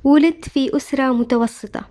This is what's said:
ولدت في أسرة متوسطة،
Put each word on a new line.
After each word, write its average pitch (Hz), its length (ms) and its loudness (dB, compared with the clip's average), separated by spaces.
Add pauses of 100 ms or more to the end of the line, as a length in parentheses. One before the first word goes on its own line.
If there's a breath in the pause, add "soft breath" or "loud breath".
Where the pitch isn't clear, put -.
ولدت 302 460 2
في 269 280 -2
أسرة 262 360 -2
متوسطة، 233 760 -2